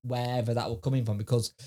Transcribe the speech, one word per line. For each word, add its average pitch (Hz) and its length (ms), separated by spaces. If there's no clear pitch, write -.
wherever 123 520
that 104 160
was 117 100
coming 131 240
from, 104 140
because 113 340